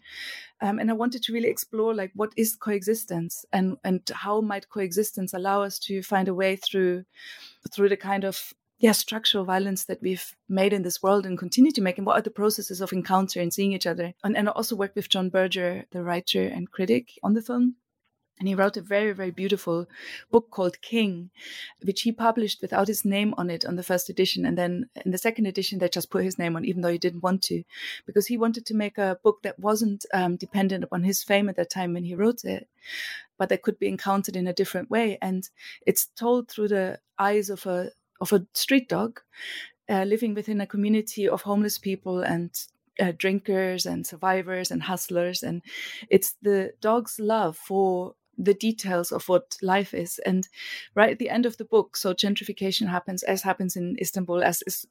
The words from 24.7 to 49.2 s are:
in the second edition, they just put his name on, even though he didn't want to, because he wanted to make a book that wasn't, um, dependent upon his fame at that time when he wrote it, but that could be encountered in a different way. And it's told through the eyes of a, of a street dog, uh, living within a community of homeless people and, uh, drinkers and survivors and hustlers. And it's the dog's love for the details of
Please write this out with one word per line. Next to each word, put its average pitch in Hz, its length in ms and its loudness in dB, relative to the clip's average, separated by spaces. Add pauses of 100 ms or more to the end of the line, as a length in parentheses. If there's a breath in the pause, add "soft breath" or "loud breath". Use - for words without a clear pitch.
in 190 40 2
the 180 60 0
second 220 300 0
edition, 190 320 -2
they 180 100 2
just 175 220 -4
put 185 120 0
his 185 160 -2
name 170 160 0
on, 165 120 -4
even 180 160 -2
though 175 100 2
he 170 60 0
didn't 175 240 -2
want 185 220 2
to, 170 200 -2 (400 loud breath)
because - 220 0
he 240 100 -2
wanted 226 300 0
to 220 80 -4
make 208 240 -2
a 190 240 0
book 208 200 4
that 196 160 -6
wasn't, 208 540 0
um, 180 240 2
dependent 190 480 -2
upon 175 180 -2
his 196 200 2
fame 202 260 2
at 185 80 -6
that 175 140 0
time 180 240 -4
when 175 100 -4
he 175 100 -6
wrote 220 300 2
it, 190 240 -6 (720 loud breath)
but 190 100 0
that 190 140 2
could - 160 0
be 196 100 0
encountered 196 480 0
in 180 100 0
a 180 60 0
different 185 380 -2
way. 214 320 2
And 190 260 -2 (380 loud breath)
it's - 180 4
told 240 460 0
through 214 180 0
the 196 300 0 (200)
eyes 202 300 2
of 196 160 -8
a, 180 260 -4 (300)
of 185 140 2
a 190 180 4
street - 380 2
dog, 202 320 -2 (640 loud breath)
uh, 196 140 2
living 214 320 0
within 208 260 -2
a 196 60 -2
community 208 600 0
of - 140 2
homeless 202 380 0
people 185 420 -2
and, 175 300 0 (500)
uh, 180 160 2
drinkers 190 720 0
and 170 200 -4
survivors 185 640 -2
and 165 120 -4
hustlers. 180 600 -2
And 170 200 -6 (480 loud breath)
it's - 320 4
the 196 400 2
dog's 220 360 2
love 165 380 2
for 185 580 0 (240)
the 190 140 4
details 196 600 -2
of - 180 -4